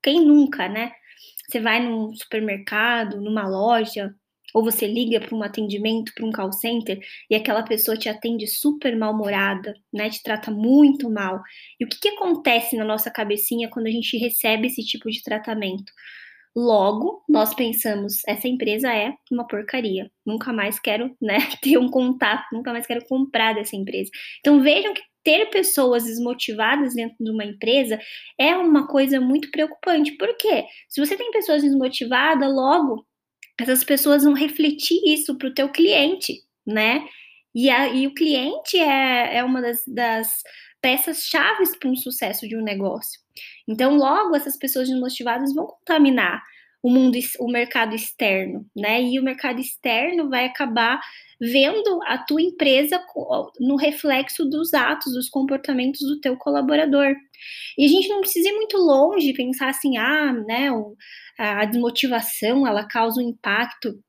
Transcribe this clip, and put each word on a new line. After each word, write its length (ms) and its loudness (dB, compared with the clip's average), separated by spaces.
quem 220 4
nunca, 440 6
né? 240 -6
Você 120 -4
vai 200 2
num 340 -4
supermercado, 1040 -4
numa 260 -4
loja, 680 -2
ou 100 4
você 220 0
liga 340 0
pra 160 -8
um 60 -4
atendimento, 720 -4
pra 100 -8
um 80 -4
call 200 -4
center, 460 -4
e 60 2
aquela 280 0
pessoa 340 -2
te 120 -6
atende 380 -6
super 500 -2
mal-humorada, 800 -2
né? 160 -4
Te 140 -10
trata 280 -6
muito 600 6
mal. 320 -4
E 60 -4
o 40 -10
que 120 -8
que 80 0
acontece 680 0
na 80 -2
nossa 260 -4
cabecinha 580 -4
quando 200 -6
a 20 -2
gente 260 -4
recebe 520 0
esse 140 -8
tipo 280 -8
de 120 -8
tratamento? 680 -6
Logo, 760 2
nós 240 4
pensamos, 720 -4
"Essa 220 -4
empresa 420 -2
é 220 -2
uma 160 -4
porcaria. 640 -4
Nunca 280 -6
mais 280 -4
quero, 400 -4
né, 160 0
<laughs> 240 -2
ter 180 4
um 120 2
contato, 640 0
nunca 200 -8
mais 140 -8
quero 200 -6
comprar 480 0
dessa 220 -6
empresa." 340 -6
Então, 220 8
vejam 320 4
que 80 -8
ter 240 4
pessoas 540 2
desmotivadas 920 -2
dentro 240 -6
de 140 -4
uma 120 -4
empresa 540 0
é 160 4
uma 320 4
coisa 340 2
muito 300 0
preocupante. 640 0
Por 240 -4
quê? 280 0
Se 160 -2
você 120 -2
tem 160 -8
pessoas 300 2
desmotivadas, 920 2
logo, 500 2
essas 220 0
pessoas 400 4
vão 120 8
refletir 720 0
isso 320 2
pro 160 -6
teu 160 0
cliente, 760 2
né? 400 0
E 160 2
a, 200 4
e 180 0
o 80 -4
cliente 640 0
é, 600 2
é 60 0
uma 160 0
das, 240 -4
das 440 -2
peças 440 -2
chaves 520 0
pra 140 -4
um 60 0
sucesso 500 -6
de 100 -8
um 60 -4
negócio. 580 -6
Então, 280 2
logo, 400 2
essas 200 -4
pessoas 320 -4
desmotivadas 640 -2
vão 120 -4
contaminar 760 2
o 80 2
mundo 260 6
ex-, 240 -6
o 80 -2
mercado 460 0
externo, 720 -2
né? 260 0
E 160 0
o 40 0
mercado 380 -4
externo 680 -2
vai 160 0
acabar 560 -2
vendo 680 2
a 100 -2
tua 240 -2
empresa 580 2
co-, 380 -4
no 160 2
reflexo 680 0
dos 280 -2
atos, 400 0
dos 160 -6
comportamentos 720 -2
do 200 -2
teu 160 -2
colaborador. 800 2
E 80 4
a 40 8
gente 200 4
não 120 -2
precisa 280 0
ir 60 -2
muito 240 -2
longe 500 4
e 60 -2
pensar 360 -4
assim, 280 -2
"Ah, 340 2
né, 400 -2
o, 240 -6
a, 240 0
a 20 4
desmotivação, 1000 0
ela 180 0
causa 360 -2
um 80 -2
impacto 680 -4